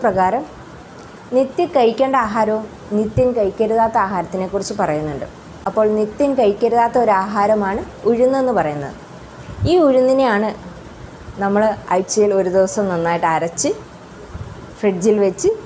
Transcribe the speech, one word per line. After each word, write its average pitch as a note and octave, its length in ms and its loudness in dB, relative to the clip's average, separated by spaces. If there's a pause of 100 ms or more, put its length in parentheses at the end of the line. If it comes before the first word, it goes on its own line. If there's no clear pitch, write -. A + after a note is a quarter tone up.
പ്രകാരം F#3+ 400 2 (920)
നിത്യം C4+ 400 2
കഴിക്കേണ്ട C4 480 4
ആഹാരവും G#3+ 400 0 (320)
നിത്യം A3 400 2
കഴിക്കരുതാത്ത A3+ 600 2 (100)
ആഹാരത്തിനെക്കുറിച്ച് F#3+ 760 -4
പറയുന്നുണ്ട്. D3+ 440 -2 (440)
അപ്പോൾ G#3+ 180 2 (120)
നിത്യം G#3+ 400 0
കഴിക്കരുതാത്ത A#3 680 2
ഒരു A3 80 4 (100)
ആഹാരമാണ് G#3 580 0 (300)
ഉഴുന്നെന്ന് B3+ 480 2
പറയുന്നത്. D3 360 -2 (760)
ഈ - 20 2 (140)
ഉഴുന്നിനെയാണ് B3+ 640 4 (920)
നമ്മൾ G3+ 200 2 (320)
ആഴ്ചയിൽ G#3 360 2 (100)
ഒരു F3+ 160 0
ദിവസം F#3+ 360 2
നന്നായിട്ട് E3+ 400 0
അരച്ച് E3 380 -2 (1080)
ഫ്രിഡ്ജിൽ G#3 440 2
വെച്ച് F#3+ 240 0 (160)